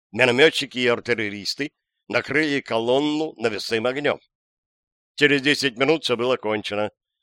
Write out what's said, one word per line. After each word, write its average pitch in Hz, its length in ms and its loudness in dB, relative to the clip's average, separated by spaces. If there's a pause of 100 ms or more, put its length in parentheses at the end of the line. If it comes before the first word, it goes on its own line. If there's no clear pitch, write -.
(120)
Миномётчики 127 680 2
и 127 80 0
артиллеристы 110 840 -2 (360)
накрыли 139 520 -2
колонну 143 760 -2
навесным 110 500 -4
огнём. 135 340 -2 (960)
Через 143 260 4
десять 139 340 0
минут 139 280 2
всё 123 120 0
было 120 200 0
кончено. 104 540 -4 (320)